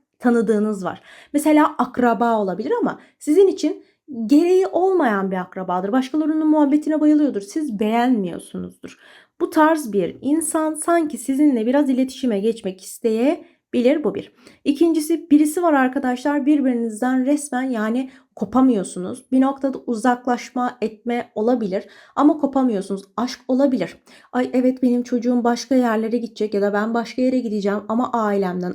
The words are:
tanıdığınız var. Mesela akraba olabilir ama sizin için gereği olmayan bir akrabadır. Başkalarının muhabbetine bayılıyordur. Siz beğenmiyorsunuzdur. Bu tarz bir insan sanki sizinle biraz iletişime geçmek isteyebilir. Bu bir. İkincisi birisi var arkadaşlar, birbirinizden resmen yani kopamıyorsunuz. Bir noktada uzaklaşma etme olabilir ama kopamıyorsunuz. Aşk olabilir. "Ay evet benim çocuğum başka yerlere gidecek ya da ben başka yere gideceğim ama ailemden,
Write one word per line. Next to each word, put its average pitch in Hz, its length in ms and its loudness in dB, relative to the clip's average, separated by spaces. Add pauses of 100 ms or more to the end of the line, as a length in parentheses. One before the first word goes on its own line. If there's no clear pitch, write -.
(180)
tanıdığınız 214 640 0
var. - 180 -8 (300)
Mesela 302 460 4
akraba 233 600 2
olabilir 202 420 -2
ama 175 200 -2 (180)
sizin 359 280 4
için - 380 -2 (420)
gereği 349 400 4
olmayan 285 640 2
bir 185 60 -2
akrabadır. 185 560 -4
Başkalarının 311 560 0
muhabbetine 302 520 2
bayılıyordur. 294 400 4
Siz 240 400 -6
beğenmiyorsunuzdur. 214 1160 -2 (420)
Bu 339 100 -2
tarz 311 420 2
bir 190 280 -2
insan 311 540 -2
sanki 311 440 -2
sizinle 269 480 0
biraz 269 240 2
iletişime 247 500 -2
geçmek 208 400 -4
isteyebilir. 247 1200 -2
Bu 202 100 -2
bir. - 180 -12 (320)
İkincisi 311 640 0
birisi 302 320 4
var 330 100 2
arkadaşlar, 262 720 0
birbirinizden 254 800 0
resmen 285 360 -2
yani 247 480 -4 (260)
kopamıyorsunuz. 214 960 0
Bir 262 80 4
noktada 269 460 -2
uzaklaşma 247 920 -4
etme 226 540 -6
olabilir 214 520 -2 (300)
ama 302 220 4
kopamıyorsunuz. 233 640 -2 (140)
Aşk 247 320 -6
olabilir. 254 480 0 (360)
"Ay 254 200 -2
evet 254 300 0
benim 247 200 2
çocuğum 240 420 -2
başka 240 300 -2
yerlere 226 440 0
gidecek 214 360 -6
ya 202 80 0
da 202 100 0
ben 214 220 -2
başka 233 280 -4
yere 262 160 2
gideceğim 208 500 -2
ama 233 240 -2
ailemden, 190 640 -2